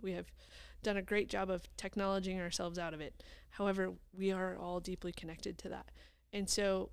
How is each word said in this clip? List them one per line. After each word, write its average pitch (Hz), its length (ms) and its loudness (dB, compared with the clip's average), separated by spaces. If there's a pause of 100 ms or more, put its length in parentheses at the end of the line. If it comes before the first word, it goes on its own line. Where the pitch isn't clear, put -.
We 185 120 -2
have 175 200 -6 (500)
done 202 140 4
a 196 60 2
great 208 260 2
job 190 220 2
of 180 260 -2
technologying 190 640 2
ourselves 175 380 0
out 165 160 -2
of 151 80 -4
it. - 200 -10 (280)
However, 190 420 2 (240)
we 190 160 2
are 185 240 0
all 180 240 -2
deeply 180 320 -4
connected 170 460 -6
to - 100 -8
that. - 220 -8 (420)
And 202 160 0
so 190 440 4